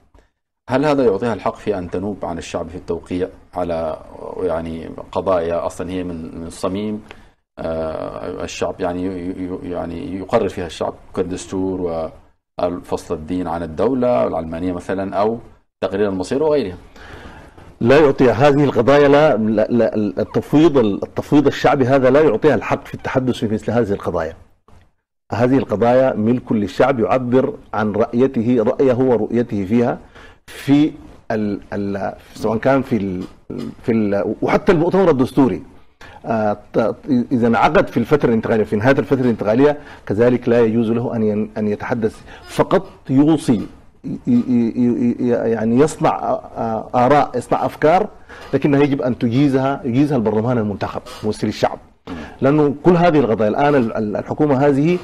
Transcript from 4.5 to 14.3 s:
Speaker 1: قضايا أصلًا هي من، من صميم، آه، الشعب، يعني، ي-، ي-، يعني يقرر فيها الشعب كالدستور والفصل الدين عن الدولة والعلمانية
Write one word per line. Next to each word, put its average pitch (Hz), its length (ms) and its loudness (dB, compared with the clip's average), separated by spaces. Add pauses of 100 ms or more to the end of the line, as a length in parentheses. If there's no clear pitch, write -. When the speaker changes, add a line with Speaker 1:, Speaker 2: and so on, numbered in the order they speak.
Speaker 1:
قضايا 85 540 -2
أصلًا 87 240 -8
هي 92 140 -6
من، 82 380 -10
من 82 80 -10
صميم، 104 520 -6 (580)
آه، 78 840 -8
الشعب، 87 360 -6
يعني، 90 260 -4
ي-، 92 240 -6
ي-، 92 400 -8
يعني 87 480 -8
يقرر 95 320 -2
فيها 90 160 -8
الشعب - 280 -6 (220)
كالدستور 90 920 -4 (520)
والفصل - 540 -6
الدين 85 320 -6
عن 85 160 -6
الدولة 120 640 0
والعلمانية 85 480 -4